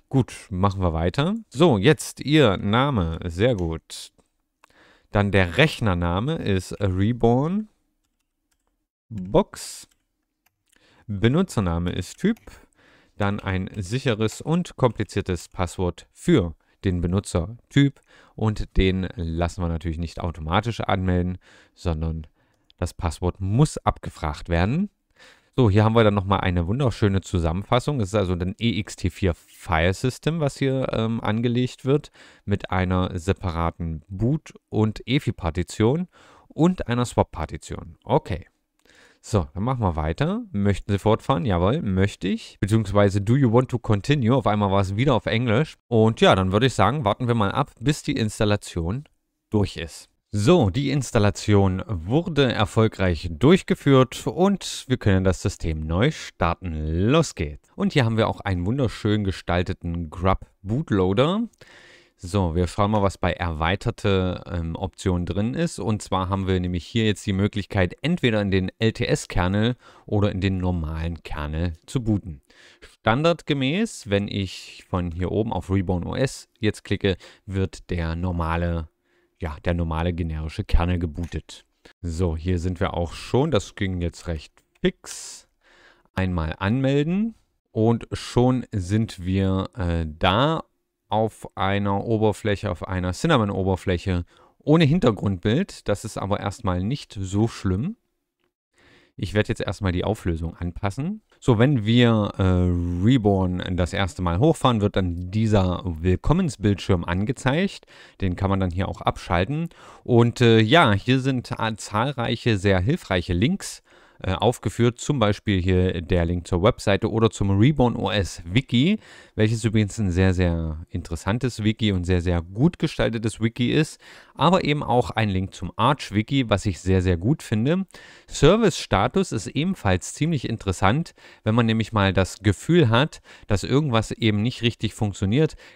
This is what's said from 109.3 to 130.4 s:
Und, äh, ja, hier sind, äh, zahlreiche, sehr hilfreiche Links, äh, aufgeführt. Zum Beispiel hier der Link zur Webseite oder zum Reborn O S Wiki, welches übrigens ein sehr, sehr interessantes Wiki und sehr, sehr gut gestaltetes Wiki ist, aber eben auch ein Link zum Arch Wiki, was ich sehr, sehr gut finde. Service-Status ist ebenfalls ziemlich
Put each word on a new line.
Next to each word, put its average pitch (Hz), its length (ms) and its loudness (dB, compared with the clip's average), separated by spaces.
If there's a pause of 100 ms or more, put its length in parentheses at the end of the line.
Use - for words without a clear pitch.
Und, 117 380 4
äh, 113 200 8
ja, 120 320 6
hier 123 260 0
sind, 127 320 -4
äh, 110 240 -4
zahlreiche, 117 800 -2
sehr 95 220 2
hilfreiche 95 540 -2
Links, 123 500 -2 (420)
äh, 92 80 0
aufgeführt. 117 640 0
Zum 147 200 -2
Beispiel 104 420 0
hier 92 400 2
der 87 220 0
Link 85 240 -2
zur 87 160 0
Webseite 107 480 0
oder 113 180 4
zum 98 300 0
Reborn 127 380 4
O 98 120 -4
S 98 360 -4
Wiki, 139 540 2 (360)
welches 110 300 2
übrigens 107 340 0
ein 98 120 0
sehr, 92 220 4
sehr 82 560 -2
interessantes 101 720 -6
Wiki 107 300 0
und 90 140 -2
sehr, 90 160 2
sehr 85 200 0
gut 101 380 0
gestaltetes 113 640 -4
Wiki 120 320 0
ist, 151 260 0 (340)
aber 175 300 2
eben 147 180 -2
auch 123 280 0
ein 110 180 0
Link 95 260 -2
zum 87 220 -10
Arch 123 380 0
Wiki, 113 360 0
was 101 160 0
ich 95 140 -2
sehr, 95 220 2
sehr 90 160 2
gut 110 260 -2
finde. 147 420 0 (440)
Service-Status 170 1040 2
ist 117 140 -6
ebenfalls 127 640 -2
ziemlich 147 340 -2